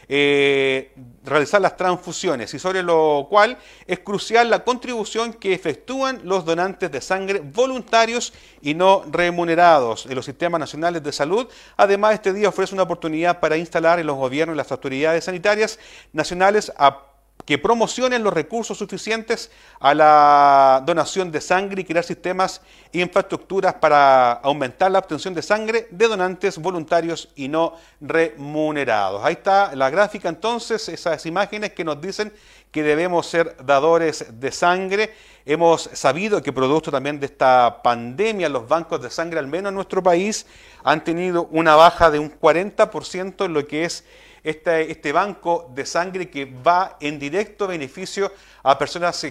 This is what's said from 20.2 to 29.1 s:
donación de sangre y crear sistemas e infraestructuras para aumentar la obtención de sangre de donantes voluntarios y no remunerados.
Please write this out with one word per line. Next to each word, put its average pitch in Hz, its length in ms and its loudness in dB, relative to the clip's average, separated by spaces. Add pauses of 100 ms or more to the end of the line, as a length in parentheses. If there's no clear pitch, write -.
donación 170 460 -2
de 151 100 -6
sangre 190 400 -2
y 180 40 -10
crear 170 200 -2
sistemas 180 560 -4 (320)
e 165 60 -4
infraestructuras 180 760 -2
para 135 580 6
aumentar 139 580 -2
la 190 80 2
obtención 185 340 -6
de 165 100 -6
sangre 220 500 -2
de 214 160 2
donantes 185 500 -4
voluntarios 165 800 -4
y 135 120 -10
no 160 260 -2 (260)
remunerados. 143 1200 -2